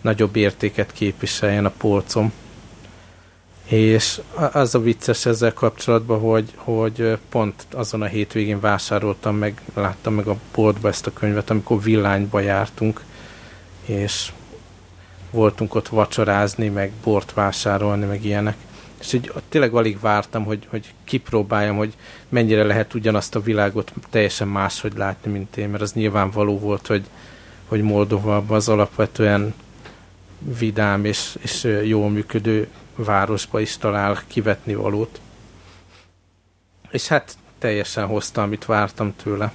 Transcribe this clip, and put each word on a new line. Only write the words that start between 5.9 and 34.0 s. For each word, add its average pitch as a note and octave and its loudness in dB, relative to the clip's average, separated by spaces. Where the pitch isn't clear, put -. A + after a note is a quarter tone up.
hogy, A2 2
hogy, A2+ -2
ö, A2+ 2
pont G#2+ -2
azon A2+ -4
a G#2 -2
hétvégén G#2 -2
vásároltam G#2 0
meg, G#2 -2
láttam G2+ -2
meg G#2 0
a G#2 0
boltba G#2+ 2
ezt - -4
a - -6
könyvet, G#2 -2
amikor G#2+ 0
Villányba G2+ 2
jártunk, G2+ -2
és G2+ -4
voltunk A2 2
ott G#2+ -2
vacsorázni, G#2 2
meg G2+ -4
bort G#2 0
vásárolni, G2+ 0
meg G2+ -6
ilyenek. G#2 -2
És - -8
így B2+ -2
tényleg C3 2
alig A2 2
vártam, G#2 0
hogy, G#2 -6
hogy - -10
kipróbáljam, G#2 0
hogy G#2+ -2
mennyire A2 4
lehet G#2 0
ugyanazt G#2+ 0
a A2+ 0
világot G#2 0
teljesen G#2 2
máshogy G2+ -2
látni, G#2 -4
mint G2 -6
én, G#2 -4
mert G#2 -4
az G#2 -4
nyilvánvaló G#2 2
volt, G2+ -4
hogy, G2+ 0
hogy G#2+ 0
Moldova G#2 2
abban G#2 0
az G#2+ 2
alapvetően G#2 2
vidám G#2 0
és, - -4
és, - -6
ö, G#2+ 2
jól G#2+ 2
működő G#2+ 0
városba G#2 0
is G#2+ -4
talál G2+ 0